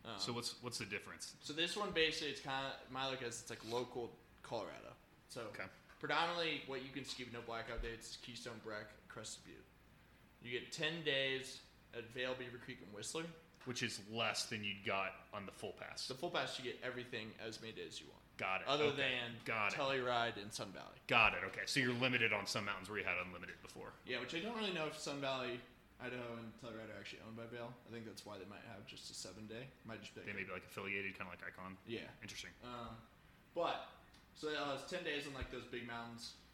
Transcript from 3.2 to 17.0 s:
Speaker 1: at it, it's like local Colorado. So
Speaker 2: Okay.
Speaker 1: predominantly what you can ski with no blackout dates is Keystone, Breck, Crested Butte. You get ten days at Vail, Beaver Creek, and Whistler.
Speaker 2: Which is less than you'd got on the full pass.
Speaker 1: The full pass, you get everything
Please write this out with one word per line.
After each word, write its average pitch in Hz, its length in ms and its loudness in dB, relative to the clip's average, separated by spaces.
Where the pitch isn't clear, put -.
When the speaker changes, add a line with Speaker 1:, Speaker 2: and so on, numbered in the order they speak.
Speaker 1:
at - 20 -4
it, 120 40 0
it's - 220 -6
like 113 100 -4
local 120 400 0
Colorado. 71 500 -4
So 123 120 -8
Speaker 2:
Okay. 95 100 -6
Speaker 1:
predominantly 160 680 4
what 131 160 -2
you 135 100 -8
can 135 120 -4
ski - 180 -4
with 113 100 -8
no 120 140 -4
blackout 113 340 -2
dates 113 300 -4
is - 60 -8
Keystone, 120 460 -6
Breck, 107 240 -4
Crested - 380 -8
Butte. 69 180 -14
You 120 80 -4
get 120 220 0
ten 165 320 2
days 135 540 4
at 117 60 -4
Vail, 127 240 2
Beaver 123 260 -6
Creek, - 220 -8
and 101 80 -14
Whistler. 113 300 -2
Speaker 2:
Which 123 180 0
is 117 180 2
less 110 340 4
than 107 180 -2
you'd 98 220 -2
got 98 280 4
on 101 140 -4
the - 40 -8
full 101 200 -4
pass. - 360 -6
Speaker 1:
The 127 60 -2
full 170 160 0
pass, 143 300 2
you 131 60 -6
get 120 180 -2
everything 120 480 -4